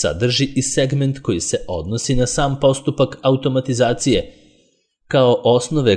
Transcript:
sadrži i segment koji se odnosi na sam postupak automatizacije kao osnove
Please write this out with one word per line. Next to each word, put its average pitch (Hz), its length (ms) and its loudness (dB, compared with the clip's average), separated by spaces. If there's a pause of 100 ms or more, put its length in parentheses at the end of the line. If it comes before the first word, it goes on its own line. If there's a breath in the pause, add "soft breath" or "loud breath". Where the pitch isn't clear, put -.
sadrži 117 560 0
i 127 60 0
segment 135 560 -2
koji 92 220 -4
se - 160 -4 (120)
odnosi 92 460 -4
na 123 120 2
sam 135 340 -2
postupak 135 640 0
automatizacije 127 1120 0 (760 soft breath)
kao 127 360 4
osnove 120 520 2